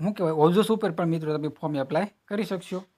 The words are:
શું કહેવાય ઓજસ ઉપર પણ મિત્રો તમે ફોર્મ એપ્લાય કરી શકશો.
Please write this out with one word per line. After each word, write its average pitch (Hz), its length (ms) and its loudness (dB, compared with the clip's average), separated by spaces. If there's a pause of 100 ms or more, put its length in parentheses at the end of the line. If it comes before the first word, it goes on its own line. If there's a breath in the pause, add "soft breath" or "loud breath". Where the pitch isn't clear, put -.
શું 202 120 -2
કહેવાય 170 180 0
ઓજસ 175 380 6
ઉપર 214 220 0
પણ 175 140 -2
મિત્રો 156 320 -2
તમે 151 100 -4
ફોર્મ 151 280 -6
એપ્લાય 151 320 -2 (200)
કરી 208 160 -4
શકશો. 185 380 -8 (160)